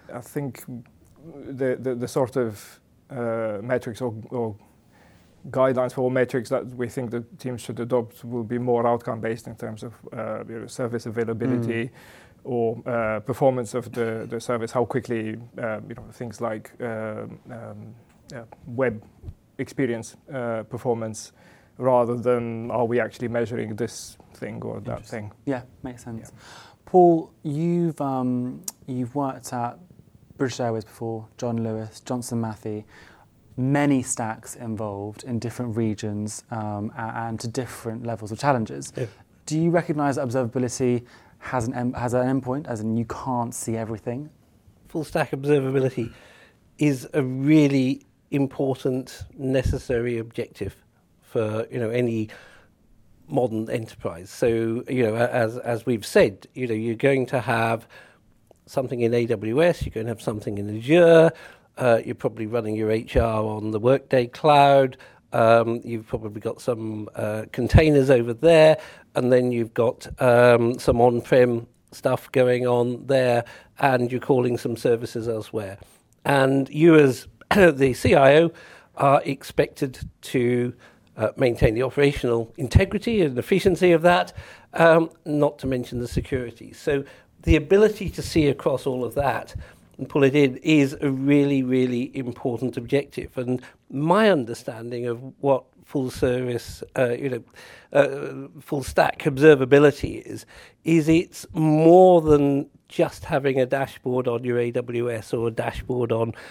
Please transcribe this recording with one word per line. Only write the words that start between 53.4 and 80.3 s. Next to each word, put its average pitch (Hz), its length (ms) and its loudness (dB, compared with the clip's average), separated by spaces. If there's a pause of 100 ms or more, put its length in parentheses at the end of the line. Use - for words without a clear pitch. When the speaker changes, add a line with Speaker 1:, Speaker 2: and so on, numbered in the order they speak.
Speaker 3:
enterprise. 104 580 -8
So, 117 580 -2
you 127 180 0
know, 107 100 0
a-, 120 160 0
as, 117 260 -2
as 117 300 -6
we've 117 180 -2
said, 135 480 2
you 127 140 -8
know, 113 80 -2
you're 113 200 -4
going 135 300 0
to 123 160 -2
have 117 480 -2 (800)
something 127 340 -4
in 117 140 2
A 120 100 2
W 113 380 -2
S, 175 240 0
you're - 80 -10
gonna 110 140 -6
have 113 120 -8
something 107 380 -6
in 104 180 -6
Azure, 165 540 6 (480)
uh, 120 260 4
you're 117 100 -6
probably 110 320 -6
running 107 300 -4
your 110 140 0
H 113 260 -2
R 113 280 2
on 107 260 -4
the 107 100 -2
Workday 127 460 2
cloud. 139 680 6 (360)
Um, 117 520 4
you've 113 220 -8
probably 107 340 -8
got - 200 -8
some, 110 540 -6
uh, 107 380 -6
containers 143 580 6
over 120 220 4
there, 156 460 6 (360)
and 127 180 2
then 123 200 4
you've 117 220 -4
got, 120 320 -2 (160)
um, 120 560 6
some 123 220 0
on-prem 120 640 4 (260)
stuff - 400 -4
going 123 340 2
on 120 400 0
there, 123 380 2 (340)
and 127 320 2
you're 123 100 -4
calling 123 360 2
some 117 200 -4
services 117 520 -2
elsewhere. 107 500 -8 (460)
And 135 460 2
you 160 260 6
as 139 300 4 (120)
<clears throat> - 120 -12
the 139 440 6
C 226 200 2
I 143 260 8
O 165 120 2 (440)
are 139 280 4
expected - 760 -4 (240)
to, 123 500 0 (440)